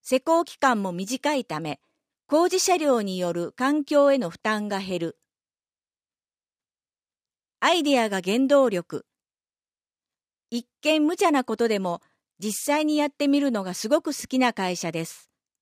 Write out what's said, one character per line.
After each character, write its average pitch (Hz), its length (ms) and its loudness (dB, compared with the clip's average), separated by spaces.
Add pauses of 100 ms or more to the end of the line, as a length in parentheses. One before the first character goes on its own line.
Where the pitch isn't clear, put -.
施 254 180 0
工 330 240 2
期 - 140 -14
間 240 240 0
も 190 100 -4
短 214 420 -4
い 269 120 -4
た 156 140 -8
め、 156 200 -8 (460)
工 330 240 2
事 359 100 0
車 359 160 2
両 285 240 2
に 190 160 -4
よ 180 160 -2
る 170 200 -6
環 285 340 -2
境 285 260 4
へ 277 60 2
の 202 100 -4
負 - 120 -14
担 214 280 -4
が 202 100 -4
減 190 200 -6
る。 165 200 -6 (2500)
ア 285 120 4
イ 349 100 2
デ 277 160 2
ア 220 120 0
が 190 100 -2
原 214 260 0
動 269 220 6
力。 175 380 -6 (1400)
一 240 160 -6 (160)
見 311 240 2
無 349 100 0
茶 359 140 2
な 277 120 2
こ 220 140 -4
と 233 100 0
で 220 120 0
も、 175 240 -4 (360)
実 214 360 -4
際 302 120 0
に 302 120 0
や 294 80 2
っ 285 40 -4
て 285 180 -2
み 277 120 4
る 285 100 0
の 208 140 -2
が 185 80 -8
す 214 160 -8
ご 302 140 2
く 294 120 -6
好 - 140 -12
き 262 100 -2
な 247 140 2
会 180 240 -4
社 170 160 -6
で 165 140 -6
す。 - 240 -20 (320)